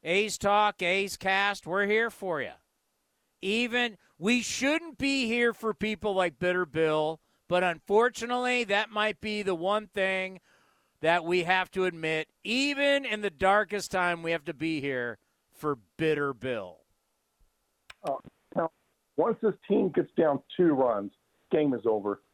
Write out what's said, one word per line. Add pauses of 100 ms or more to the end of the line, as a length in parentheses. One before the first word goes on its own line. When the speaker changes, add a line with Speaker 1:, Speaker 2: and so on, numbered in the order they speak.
Speaker 1:
A's
Talk,
A's
Cast,
we're
here
for
you. (880)
Even, (220)
we
shouldn't
be
here
for
people
like
Bitter
Bill, (300)
but
unfortunately,
that
might
be
the
one
thing (600)
that
we
have
to
admit. (160)
Even
in
the
darkest
time,
we
have
to
be
here (340)
for (180)
Bitter
Bill. (1300)
Speaker 2:
Oh, (340)
now, (460)
once
this (140)
team
gets
down (160)
two
runs, (400)
game
is
over. (120)